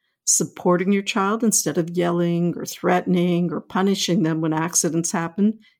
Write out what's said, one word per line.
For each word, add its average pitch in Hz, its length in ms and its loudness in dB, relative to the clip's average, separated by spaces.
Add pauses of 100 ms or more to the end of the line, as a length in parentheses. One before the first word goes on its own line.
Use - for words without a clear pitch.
(260)
Supporting 180 680 0
your 196 120 2
child 208 400 -2
instead 185 340 0
of 170 180 -2
yelling 175 600 0
or - 80 -10
threatening 175 880 0
or 160 80 -6
punishing 185 640 0
them 160 180 0
when 156 120 0
accidents 165 580 -2
happen 190 480 0 (200)